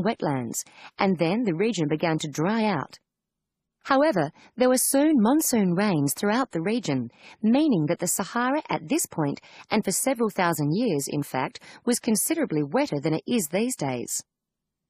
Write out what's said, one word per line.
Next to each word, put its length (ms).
wetlands, 580
and 220
then 240
the 140
region 320
began 300
to 100
dry 380
out. 340
However, 460
there 120
were 100
soon 380
monsoon 580
rains 400
throughout 380
the 100
region, 480
meaning 440
that 120
the 80
Sahara 640
at 180
this 180
point, 340
and 140
for 80
several 380
thousand 440
years, 340
in 140
fact, 360
was 140
considerably 640
wetter 380
than 140
it 120
is 220
these 280
days. 460